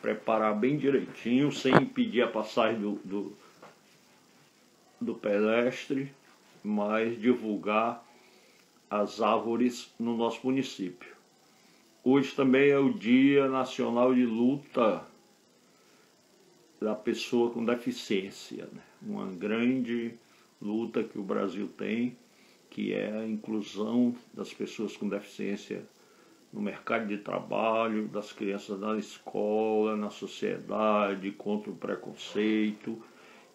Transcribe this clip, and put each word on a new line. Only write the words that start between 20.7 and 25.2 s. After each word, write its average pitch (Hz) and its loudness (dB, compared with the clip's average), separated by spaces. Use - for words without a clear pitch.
que - -10
o 104 -6
Brasil 98 -4
tem, 113 -2
que 101 -4
é 101 -4
a 110 -6
inclusão 110 -2
das - -8
pessoas - -6
com 104 -4
deficiência 101 -6